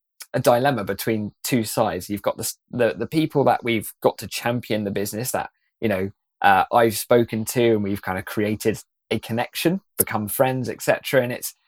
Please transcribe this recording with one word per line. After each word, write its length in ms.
a 60
dilemma 440
between 480
two 200
sides. 460
You've 120
got 160
the 60
s-, 140
the, 240
the 140
people 380
that 180
we've 380
got 180
to 80
champion 560
the 80
business 400
that, 180
you 80
know, 240
uh, 300
I've 260
spoken 480
to, 180
and 80
we've 180
kind 180
of 60
created 580
a 80
connection, 640
become 300
friends, 400
et 140
cetera. 400
And 100
it's, 240